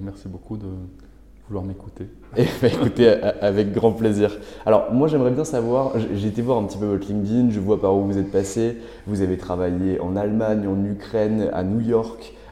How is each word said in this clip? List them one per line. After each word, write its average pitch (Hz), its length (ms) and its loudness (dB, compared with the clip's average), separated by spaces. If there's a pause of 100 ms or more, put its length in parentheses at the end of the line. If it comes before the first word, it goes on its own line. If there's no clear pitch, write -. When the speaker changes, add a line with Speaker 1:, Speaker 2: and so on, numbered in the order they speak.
Speaker 1:
merci 98 260 -12
beaucoup 95 300 -10
de 104 80 -12 (840)
vouloir 98 160 -6
m'écouter. 95 420 -12 (140)
Speaker 2:
<laughs> - 160 -14
Eh 120 80 4 (160)
ben, 120 100 4
écoutez, 120 380 4
a-, - 320 2
avec 101 320 2
grand 110 200 4
plaisir. 104 440 2 (300)
Alors, 107 260 4
moi, 139 160 4
j'aimerais 135 220 2
bien 151 160 0
savoir, 127 520 0
j-, 107 80 -2 (100)
j'ai 101 120 0
été 113 140 -2
voir 120 160 2
un 104 60 0
petit 98 120 -6
peu 101 80 -4
votre 101 240 0
LinkedIn, 104 400 2
je 104 120 0
vois 98 200 2
par 98 160 4
où 98 80 2
vous 98 140 0
êtes 98 120 -2
passé. 113 460 0 (300)
Vous 98 160 -2
avez 92 160 0
travaillé 90 600 -2
en 90 160 -2
Allemagne, 107 520 0
en 98 160 0
Ukraine, 107 720 -2
à 90 80 -2
New 101 180 0
York, 113 540 -2 (180)